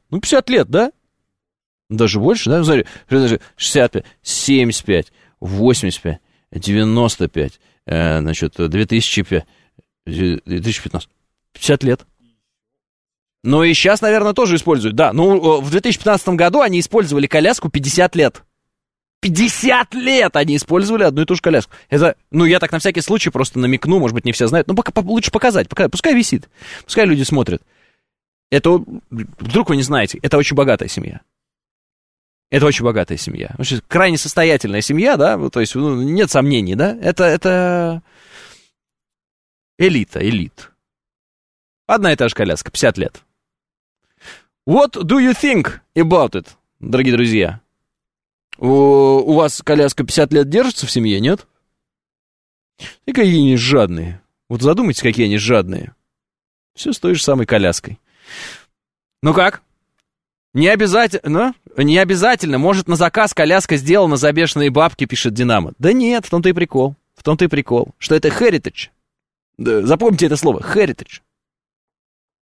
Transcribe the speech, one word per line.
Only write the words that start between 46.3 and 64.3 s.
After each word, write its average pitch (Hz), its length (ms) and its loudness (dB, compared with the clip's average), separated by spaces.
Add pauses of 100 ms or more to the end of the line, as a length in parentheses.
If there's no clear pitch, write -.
it, 92 160 -8 (320)
дорогие 127 360 0
друзья? 110 460 0 (1000)
У, 120 80 -2
у 139 640 4
вас 151 280 0
коляска 147 400 0
пятьдесят - 300 -2
лет 143 160 2
держится 226 360 -2
в 120 60 -6
семье, 107 300 0
нет? 151 260 -2 (1600)
И 277 60 -4
какие 196 260 4
они 135 180 4
жадные. 92 640 0 (280)
Вот 117 140 -6
задумайтесь, 170 380 0
какие 117 260 0
они 104 120 0
жадные. 104 560 -2 (800)
Всё - 180 -6
с - 60 -8
той 180 160 0
же 151 80 -2
самой 131 240 0
коляской. 98 540 -2 (1200)
Ну 156 100 2
как? 185 300 2 (920)
Не 147 140 2
обязательно, 214 840 0 (220)
не 147 220 4
обязательно. 185 600 0
Может, 190 300 0
на 170 80 0
заказ 175 360 0
коляска 170 440 0
сделана 156 400 2
за 147 160 2